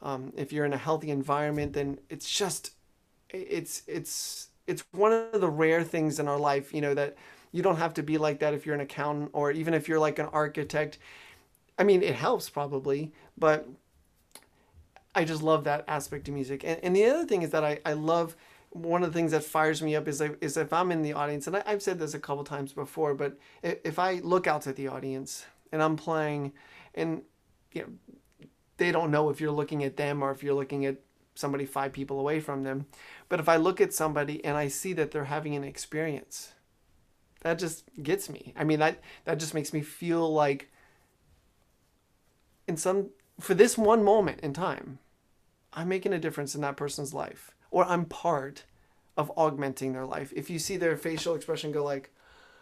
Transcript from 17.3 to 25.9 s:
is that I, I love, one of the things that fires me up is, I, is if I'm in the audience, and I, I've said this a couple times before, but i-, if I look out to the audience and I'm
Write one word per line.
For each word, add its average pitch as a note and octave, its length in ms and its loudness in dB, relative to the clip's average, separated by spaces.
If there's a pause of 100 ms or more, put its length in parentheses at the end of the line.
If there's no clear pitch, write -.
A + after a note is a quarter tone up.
is D#3 80 -2
that D#3 140 2
I, D3+ 220 0
I D3+ 60 0
love, D#3+ 440 2 (340)
one E3+ 340 0
of D#3+ 80 0
the E3+ 60 -2
things E3 120 2
that D3+ 140 2
fires D#3 360 2
me D#3 140 0
up D3+ 140 0
is, C#3 120 -2
I, D3+ 100 0 (100)
is D3 160 -4
if D#3 160 -2
I'm F3+ 200 2
in E3 100 0
the D3 120 -2
audience, D3 320 -4
and E3+ 100 -2
I, G#3 80 -2
I've G#3 180 -2
said G#3 160 -2
this D#3 140 -4
a D3 60 -8
couple C#3+ 260 -6
times C#3+ 280 -6
before, D3 420 -2
but C#3 240 -4 (260)
i-, E3+ 200 -2
if D#3 140 -4
I F#3 160 2
look F3+ 340 2
out D3+ 140 2
to C3+ 100 -6
the C3+ 160 -6
audience C3+ 580 -8 (260)
and D#3 100 0
I'm D#3 140 2